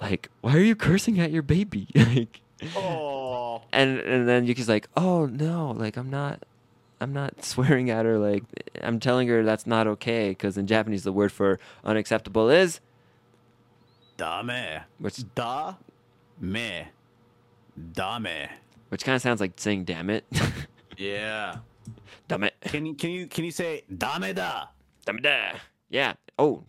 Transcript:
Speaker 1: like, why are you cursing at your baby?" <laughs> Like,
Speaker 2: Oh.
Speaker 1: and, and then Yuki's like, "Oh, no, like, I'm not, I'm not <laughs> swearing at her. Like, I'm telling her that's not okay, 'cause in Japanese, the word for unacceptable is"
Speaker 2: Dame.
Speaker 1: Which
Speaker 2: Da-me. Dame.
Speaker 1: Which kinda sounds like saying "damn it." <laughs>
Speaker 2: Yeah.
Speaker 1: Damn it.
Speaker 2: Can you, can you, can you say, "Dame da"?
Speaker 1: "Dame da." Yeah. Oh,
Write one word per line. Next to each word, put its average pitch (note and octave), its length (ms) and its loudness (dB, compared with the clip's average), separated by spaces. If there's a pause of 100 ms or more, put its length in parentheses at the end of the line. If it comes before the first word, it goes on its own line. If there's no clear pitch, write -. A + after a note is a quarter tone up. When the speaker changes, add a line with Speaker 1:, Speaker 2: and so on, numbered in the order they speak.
Speaker 1:
like, - 300 -4 (100)
why B2+ 160 2
are F3 40 8
you A3 140 6
cursing G3 460 2
at E3 120 2
your D#3+ 100 0
baby?" D3+ 480 0
<laughs> - 40 -18
Like, A#2+ 460 4 (360)
Speaker 2:
Oh. C3+ 840 -4 (100)
Speaker 1:
and, C3 280 4
and A#2+ 280 2
then B2 180 6
Yuki's A#2+ 220 0
like, G#2+ 280 4
"Oh, F3 300 4
no, D3+ 500 -2
like, A2 220 -4
I'm C3 120 -8
not, C#3+ 320 -6 (580)
I'm C3+ 140 -6
not C#3 300 -6
<laughs> - 0 -
swearing B2+ 460 4
at A2+ 160 2
her. A2+ 120 4
Like, G2+ 260 2 (380)
I'm A#2 180 -2
telling B2+ 280 2
her A#2 160 4
that's G#2+ 220 0
not A2+ 200 4
okay, G#2+ 480 -2
'cause F#2+ 240 -4
in G2 80 -2
Japanese, G#2+ 380 0
the G2 80 -2
word G2+ 200 4
for G2 260 2 (260)
unacceptable A2 680 2
is" E3+ 300 4 (1400)
Speaker 2:
Dame. F2 640 -6 (180)
Speaker 1:
Which - 240 -8 (120)
Speaker 2:
Da-me. A#2 1500 -8 (1040)
Dame. F#2+ 560 -8 (400)
Speaker 1:
Which - 160 -8
kinda C3 160 2
sounds A#2+ 200 0
like F#2+ 160 0
saying G2 280 -2
"damn F2 260 -4
it." A2 220 -2
<laughs> D3+ 100 0 (540)
Speaker 2:
Yeah. G2+ 640 -6 (680)
Speaker 1:
Damn F3 160 -2
it. G#3 160 -2
Speaker 2:
Can D3+ 240 -6
you, D#3 100 -6
can E3+ 160 -4
you, F3+ 160 -8
can E3 180 -4
you E3+ 60 -6
say, D#3+ 320 -6 (140)
"Dame E3 380 -4
da"? E3+ 320 -6 (400)
Speaker 1:
"Dame G2+ 160 -4
da." A#2+ 300 0 (360)
Yeah. B2 240 0 (260)
Oh, C3 300 2